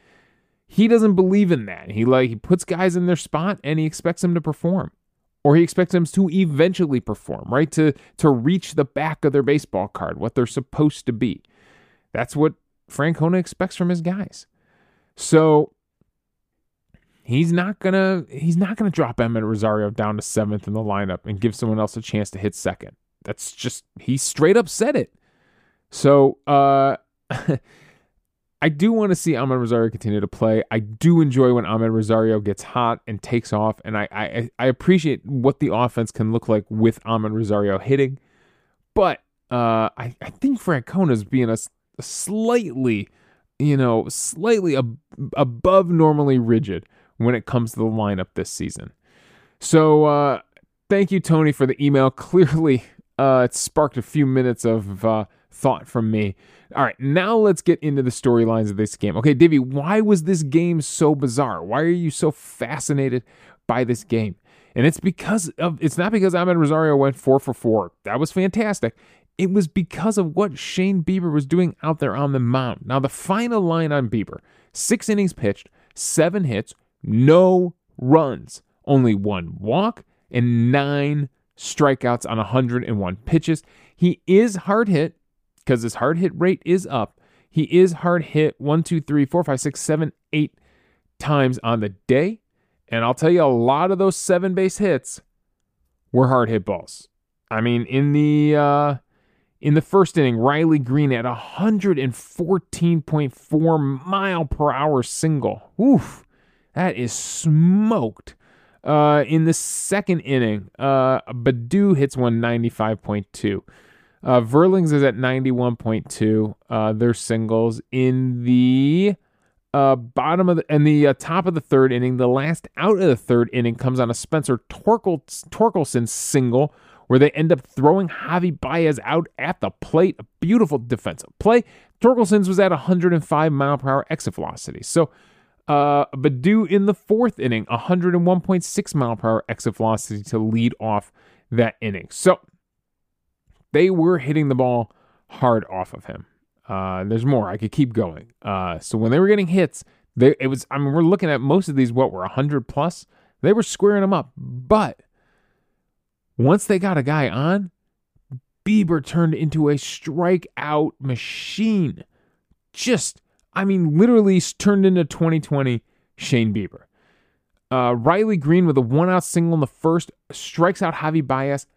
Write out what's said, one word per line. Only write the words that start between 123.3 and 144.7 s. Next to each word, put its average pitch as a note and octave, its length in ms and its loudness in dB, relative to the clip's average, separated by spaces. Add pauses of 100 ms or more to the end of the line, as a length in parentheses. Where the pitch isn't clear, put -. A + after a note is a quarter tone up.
inning A#2+ 220 -2
comes B2+ 240 -4
on A#2+ 120 -2
a A#2 40 -4
Spencer C#3 440 -4 (120)
Torkel-, G3+ 540 -2 (260)
Torkelson D#3+ 580 -2
single, C3 640 0 (360)
where B2+ 100 4
they D3 140 6
end D#3+ 180 0
up D3 120 2
throwing E3 440 2
Javi E3+ 540 -4
Baez D3+ 420 0
out D#3+ 240 -2 (120)
at D#3 220 -8
the F#2+ 100 -4
plate. - 500 0
A - 40 -18 (140)
beautiful F3 400 2
defensive A#2+ 520 -8 (100)
play. A#3 240 4 (360)
Torkelson's G#3 460 4
was F#3 140 0
at F#3+ 100 4
a E3+ 60 0
hundred F3 360 0
and D#3+ 120 0
five D#3 260 0
mile C#3 260 0
per C3+ 140 -4
hour C3+ 180 -2
exit - 280 -6
velocity. - 480 -12
So, - 260 0 (560)
uh, C#3+ 380 2 (100)
Baddoo D3+ 540 0
in G3 180 2
the G3+ 80 2
fourth A3 460 -2
inning, A2+ 280 -2
a A#2 80 -2
hundred F3 380 -2
and F3 100 2
one F3+ 160 2
point F3+ 220 -2
six - 320 -8
mile A#2+ 220 -2
per A2 120 -4
hour A2 200 0
exit A2 260 -6
velocity A2 500 -4
to - 140 -6
lead A2+ 400 -2
off A2 320 -6 (400)
that A2+ 300 0
inning. G2+ 300 -8
So, - 280 0 (1300)
they F3 180 6
were F3 280 2
hitting C#3+ 300 0
the C3 60 2
ball B2 380 0 (360)